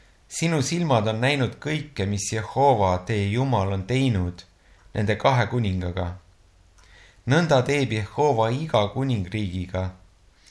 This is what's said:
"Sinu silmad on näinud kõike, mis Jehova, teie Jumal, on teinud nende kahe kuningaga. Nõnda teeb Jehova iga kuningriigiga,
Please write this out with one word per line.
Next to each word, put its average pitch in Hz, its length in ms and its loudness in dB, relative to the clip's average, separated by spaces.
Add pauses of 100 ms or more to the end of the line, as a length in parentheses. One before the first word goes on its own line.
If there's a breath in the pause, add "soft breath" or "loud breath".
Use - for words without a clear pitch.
(280 soft breath)
"Sinu 160 340 0
silmad 143 440 0
on 110 140 -2
näinud 131 460 0
kõike, 147 400 -4
mis 104 260 -4
Jehova, 107 680 2
teie 101 320 -2
Jumal, 113 420 0
on 95 120 -4
teinud 107 580 0 (520 soft breath)
nende 101 220 0
kahe 123 300 2
kuningaga. 92 640 -4 (1160 soft breath)
Nõnda 147 360 4
teeb 139 300 0
Jehova 113 560 2
iga 123 400 0
kuningriigiga, 95 1000 -4 (600 loud breath)